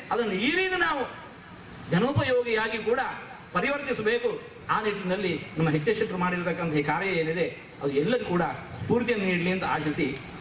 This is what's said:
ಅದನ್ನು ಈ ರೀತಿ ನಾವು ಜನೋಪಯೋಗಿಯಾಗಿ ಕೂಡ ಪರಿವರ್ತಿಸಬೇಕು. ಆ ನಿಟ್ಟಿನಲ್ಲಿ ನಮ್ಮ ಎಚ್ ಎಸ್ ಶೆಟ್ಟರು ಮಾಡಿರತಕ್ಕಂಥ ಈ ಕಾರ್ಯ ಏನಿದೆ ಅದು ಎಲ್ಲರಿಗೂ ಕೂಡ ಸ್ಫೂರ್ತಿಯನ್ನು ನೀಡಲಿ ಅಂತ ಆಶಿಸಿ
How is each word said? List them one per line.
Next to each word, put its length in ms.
ಅದನ್ನು 220
ಈ 180
ರೀತಿ 240
ನಾವು 520
ಜನೋಪಯೋಗಿಯಾಗಿ 880
ಕೂಡ 220
ಪರಿವರ್ತಿಸಬೇಕು. 1040
ಆ 120
ನಿಟ್ಟಿನಲ್ಲಿ 640
ನಮ್ಮ 120
ಎಚ್ 200
ಎಸ್ 100
ಶೆಟ್ಟರು 180
ಮಾಡಿರತಕ್ಕಂಥ 560
ಈ 100
ಕಾರ್ಯ 240
ಏನಿದೆ 600
ಅದು 80
ಎಲ್ಲರಿಗೂ 380
ಕೂಡ 120
ಸ್ಫೂರ್ತಿಯನ್ನು 420
ನೀಡಲಿ 260
ಅಂತ 120
ಆಶಿಸಿ 540